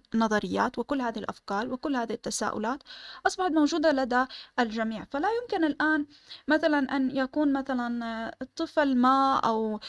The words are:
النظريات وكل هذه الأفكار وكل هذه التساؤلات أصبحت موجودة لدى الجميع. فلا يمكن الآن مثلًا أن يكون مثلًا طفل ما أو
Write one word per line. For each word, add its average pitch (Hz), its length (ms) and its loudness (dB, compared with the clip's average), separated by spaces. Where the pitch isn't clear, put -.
النظريات 214 680 0
وكل 269 220 -2
هذه 226 180 -4
الأفكار 208 540 -6
وكل 277 220 -4
هذه 233 180 -4
التساؤلات 220 680 -4
أصبحت 370 240 -2
موجودة 311 400 4
لدى 262 340 2
الجميع. 220 520 -2
فلا 302 160 -2
يمكن 403 220 -2
الآن 302 420 2
مثلًا 302 480 2
أن 262 220 0
يكون 277 360 2
مثلًا 240 800 -4
طفل 294 420 2
ما 269 380 4
أو 220 440 0